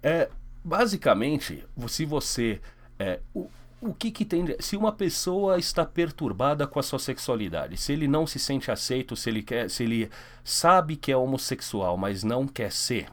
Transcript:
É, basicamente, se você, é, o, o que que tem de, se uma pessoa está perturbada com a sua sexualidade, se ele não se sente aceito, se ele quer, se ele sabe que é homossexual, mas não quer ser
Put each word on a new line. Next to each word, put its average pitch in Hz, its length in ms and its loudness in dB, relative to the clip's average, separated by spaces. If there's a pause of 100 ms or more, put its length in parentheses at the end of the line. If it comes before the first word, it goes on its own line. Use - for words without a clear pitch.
É, 151 300 4 (340)
basicamente, 151 1000 2 (220)
se 156 180 -2
você, 123 540 0 (380)
é, 92 220 -2 (140)
o, - 160 -6 (300)
o 226 140 -4
que 233 160 -4
que 220 140 -2
tem 180 200 0
de, 156 160 -2
se - 160 -4
uma 214 160 2
pessoa 190 680 2
está 170 260 0
perturbada 147 840 0
com - 120 -4
a 139 40 0
sua - 160 -2
sexualidade, 95 760 -2
se - 160 -2
ele 151 140 0
não 151 200 4
se 147 120 -6
sente 135 320 -2
aceito, 127 460 -2
se - 120 -2
ele 110 140 0
quer, 117 260 -2
se - 140 -4
ele 113 280 0 (340)
sabe 165 520 4
que - 140 -2
é 135 60 6
homossexual, 127 800 0
mas 95 260 -2
não 123 240 2
quer 117 240 -4
ser - 420 -2